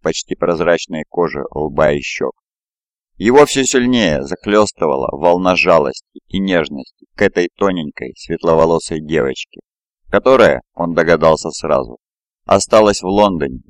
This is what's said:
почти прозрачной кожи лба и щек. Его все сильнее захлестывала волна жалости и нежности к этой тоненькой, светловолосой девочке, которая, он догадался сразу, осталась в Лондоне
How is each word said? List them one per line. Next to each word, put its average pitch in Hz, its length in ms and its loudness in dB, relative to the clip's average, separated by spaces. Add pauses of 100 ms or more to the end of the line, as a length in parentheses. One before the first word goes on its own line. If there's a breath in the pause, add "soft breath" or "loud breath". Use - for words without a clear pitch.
почти - 320 -6
прозрачной 85 760 -2
кожи 78 400 -4
лба 76 440 -2
и 71 80 -4
щек. - 320 -8 (840)
Его 127 300 6
все 135 160 -2
сильнее 120 600 0
захлестывала 85 880 -2
волна 87 440 2
жалости 80 720 0
и 95 120 -6
нежности 78 760 -4
к - 80 -4
этой 90 340 0
тоненькой, 82 580 -6
светловолосой 82 880 0
девочке, 73 600 -6 (480)
которая, 101 520 4 (140)
он 85 180 -4
догадался 80 560 2
сразу, 67 480 -4 (520)
осталась 104 520 2
в 92 60 -8
Лондоне 90 520 0 (100)